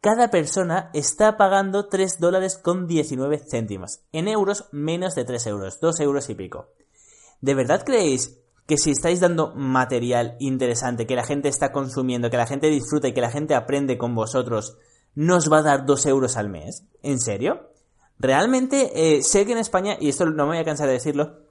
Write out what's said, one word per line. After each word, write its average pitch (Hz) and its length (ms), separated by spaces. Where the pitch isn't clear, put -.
cada 226 280
persona 175 640
está 214 440
pagando 196 500
tres 185 320
dólares 185 420
con 180 260
diecinueve 147 640
céntimos. 101 520
En 160 160
euros, 202 460
menos 170 420
de 127 80
tres 117 240
euros, 101 320
dos 160 220
euros 143 280
y 104 60
pico. - 380
¿De 139 160
verdad 135 300
creéis 175 560
que 151 120
si 147 140
estáis 170 300
dando 170 340
material 123 840
interesante, 123 680
que 127 80
la 120 80
gente 143 240
está 135 240
consumiendo, 127 580
que 123 60
la 120 120
gente 139 200
disfruta 147 400
y - 60
que 131 80
la 113 100
gente 147 240
aprende 135 420
con 120 160
vosotros, 113 640
nos 160 340
va 156 100
a 151 40
dar 139 220
dos 135 200
euros 135 300
al 104 140
mes? 82 340
¿En 135 200
serio? 113 500
Realmente, 190 960
eh, 131 40
sé 202 240
que 226 60
en 226 80
España, 202 400
y 151 100
esto 156 160
no 151 200
me 156 80
voy 170 40
a 160 80
cansar 151 220
de 131 60
decirlo 143 440